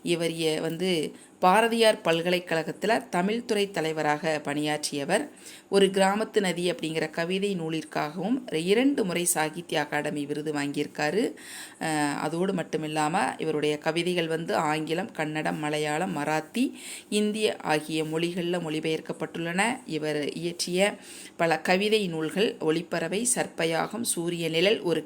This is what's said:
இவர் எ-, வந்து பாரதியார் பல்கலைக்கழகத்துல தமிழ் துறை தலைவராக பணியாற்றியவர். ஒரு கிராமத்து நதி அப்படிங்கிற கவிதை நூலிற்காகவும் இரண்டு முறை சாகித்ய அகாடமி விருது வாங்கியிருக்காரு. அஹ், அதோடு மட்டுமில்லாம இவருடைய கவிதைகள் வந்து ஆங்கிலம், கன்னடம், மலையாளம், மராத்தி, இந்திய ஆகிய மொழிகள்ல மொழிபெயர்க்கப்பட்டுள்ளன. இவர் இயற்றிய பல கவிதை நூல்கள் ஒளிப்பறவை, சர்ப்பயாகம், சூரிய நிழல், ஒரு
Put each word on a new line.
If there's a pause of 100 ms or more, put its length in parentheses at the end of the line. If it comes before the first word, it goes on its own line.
இவர்
எ-,
வந்து (280)
பாரதியார்
பல்கலைக்கழகத்துல
தமிழ்
துறை
தலைவராக
பணியாற்றியவர். (400)
ஒரு
கிராமத்து
நதி
அப்படிங்கிற
கவிதை
நூலிற்காகவும்
இரண்டு
முறை
சாகித்ய
அகாடமி
விருது
வாங்கியிருக்காரு. (460)
அஹ்,
அதோடு
மட்டுமில்லாம
இவருடைய
கவிதைகள்
வந்து
ஆங்கிலம்,
கன்னடம்,
மலையாளம்,
மராத்தி, (380)
இந்திய
ஆகிய
மொழிகள்ல
மொழிபெயர்க்கப்பட்டுள்ளன.
இவர்
இயற்றிய (400)
பல
கவிதை
நூல்கள்
ஒளிப்பறவை, (100)
சர்ப்பயாகம்,
சூரிய
நிழல்,
ஒரு